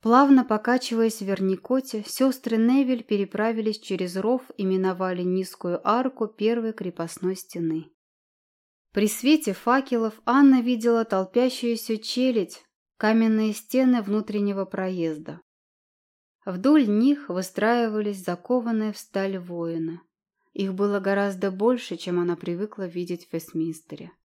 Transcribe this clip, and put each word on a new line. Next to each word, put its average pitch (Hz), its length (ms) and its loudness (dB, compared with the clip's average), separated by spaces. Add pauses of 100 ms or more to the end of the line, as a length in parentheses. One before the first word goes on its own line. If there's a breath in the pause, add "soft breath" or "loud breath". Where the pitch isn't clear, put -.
Плавно 262 400 8
покачиваясь 226 760 0
в - 20 -6
верникоте, 196 800 -2
сестры 254 520 0
Невиль 247 440 2
переправились 214 760 -2
через 185 380 -6
ров 233 260 0 (160)
и 196 80 -2
миновали 185 560 0
низкую 180 600 -2
арку 247 440 0
первой 220 480 -2
крепостной 185 640 -6
стены. 165 540 -6 (1000)
При 208 160 2
свете 269 460 2
факелов 233 720 -2
Анна 262 340 8
видела 233 460 0
толпящуюся 226 920 -2
челядь, 226 680 -2 (320)
каменные 220 560 2
стены 254 480 2
внутреннего 202 640 -2
проезда. 170 760 -6 (1040)
Вдоль 240 420 4
них 247 440 2
выстраивались 208 920 -2
закованные 214 680 -2
в 208 60 -12
сталь 196 400 -4
воины. 170 640 -6 (500)
Их 196 220 -4
было 202 260 0
гораздо 196 500 0
больше, 214 460 0
чем 175 240 -2
она 175 160 0
привыкла 180 500 -8
видеть 175 400 -8
в - 60 -16
Вестминстере. 165 800 -8 (140)